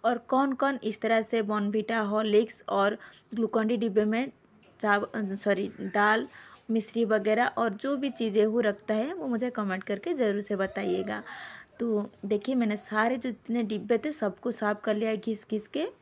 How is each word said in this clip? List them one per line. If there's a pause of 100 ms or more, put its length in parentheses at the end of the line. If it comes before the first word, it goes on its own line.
और
कौन-कौन
इस
तरह
से
बॉर्नवीटा,
हॉर्लिक्स
और (360)
ग्लूकॉन-डी
डिब्बे
में (480)
चाव-,
अ,
सॉरी, (260)
दाल, (440)
मिश्री
वगैरह
और
जो
भी
चीज़ें
वो
रखता
है,
वो
मुझे
कमेंट
करके
ज़रूर
से
बताइएगा। (580)
तो (160)
देखिए,
मैंने
सारे
जो
जितने
डिब्बे
थे,
सबको
साफ़
कर
लिया
है
घिस-घिस
के। (140)